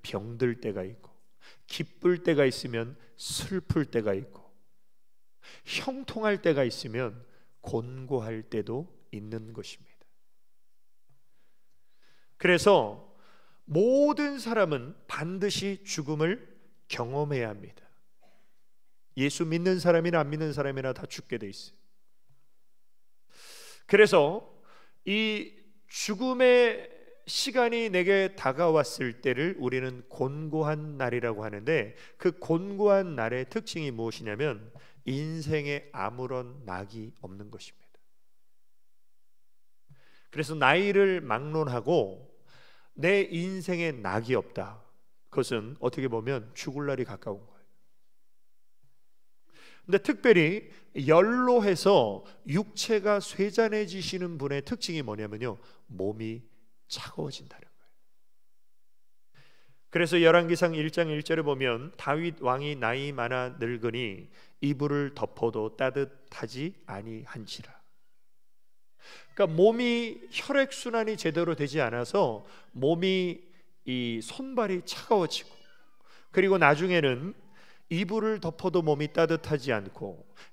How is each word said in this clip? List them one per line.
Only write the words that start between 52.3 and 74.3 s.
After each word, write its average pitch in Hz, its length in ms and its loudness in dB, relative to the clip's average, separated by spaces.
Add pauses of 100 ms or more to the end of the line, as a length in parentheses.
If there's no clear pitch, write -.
육체가 208 720 0
쇠잔해지시는 190 1200 -2
분의 139 240 -4
특징이 165 400 -6
뭐냐면요, 107 560 -6 (280)
몸이 110 560 -6 (460)
차가워진다는 - 720 -10
거예요. - 120 -20 (2250)
그래서 170 320 4
열왕기상 165 520 6
일 156 160 -2
장 165 200 0
일 151 120 -2
절에 160 200 0
보면 135 540 -2
다윗 160 440 -4
왕이 139 360 -2
나이 131 360 -2
많아 127 460 -4
늙으니 117 720 -6 (300)
이불을 143 540 0
덮어도 110 600 -4
따뜻하지 135 1000 -4 (120)
아니한지라. 110 880 -12 (1600)
그러니까 165 220 2
몸이 233 760 2
혈액순환이 240 840 -2
제대로 165 380 0
되지 147 260 -2
않아서 120 640 0 (260)
몸이 175 720 0 (420)
이 120 380 -4
손발이 226 640 -4